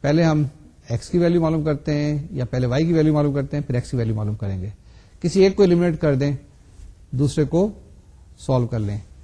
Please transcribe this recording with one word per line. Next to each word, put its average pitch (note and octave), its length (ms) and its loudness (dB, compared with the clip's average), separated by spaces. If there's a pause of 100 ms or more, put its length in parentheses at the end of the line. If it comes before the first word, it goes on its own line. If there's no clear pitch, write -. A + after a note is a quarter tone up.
پہلے D3+ 240 2
ہم D#3 180 2 (460)
ایکس - 220 -6
کی F3 80 0
ویلیو F3 220 4
معلوم D#3+ 240 0
کرتے D3+ 300 -2
ہیں D3 360 -2
یا C3 140 -4
پہلے B2+ 220 -2
وائی C#3 200 0
کی F3 60 0
ویلیو D#3 220 4
معلوم D3 200 2
کرتے C#3 220 -4
ہیں، C#3+ 80 -4
پھر A#2+ 100 -4
ایکس B2 160 -2
کی C3+ 60 -4
ویلیو A2+ 180 0
معلوم G#2 200 -4
کریں G2 280 -6
گے۔ G2+ 60 -8 (520)
کسی F3+ 220 2
ایک F#3+ 140 4
کو G3+ 60 4
ایلیمنیٹ F3 380 4
کر D3 140 2
دیں، C#3+ 180 0 (800)
دوسرے C#3+ 340 0
کو F3+ 260 0 (680)
سالو B2+ 280 0
کر A#2 120 -4
لیں۔ G#2 200 -4 (260)